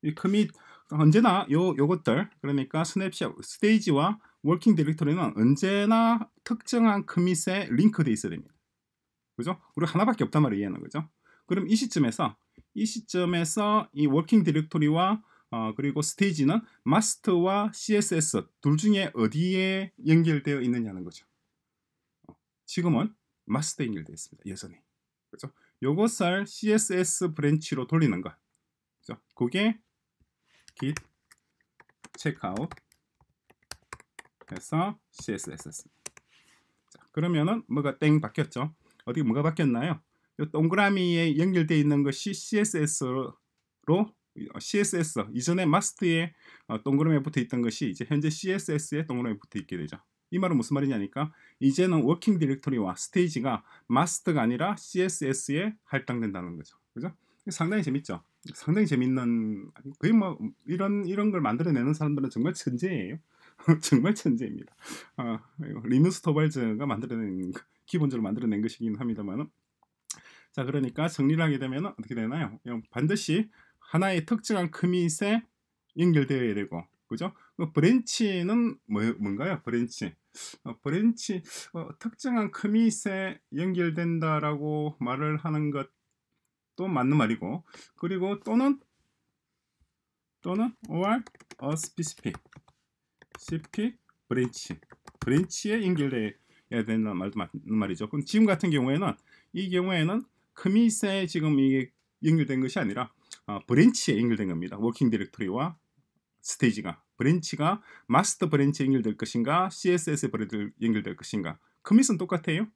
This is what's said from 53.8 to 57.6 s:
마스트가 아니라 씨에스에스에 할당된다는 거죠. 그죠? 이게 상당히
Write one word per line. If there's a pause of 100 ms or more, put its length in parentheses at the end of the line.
마스트가
아니라
씨에스에스에 (100)
할당된다는
거죠. (160)
그죠? (300)
이게
상당히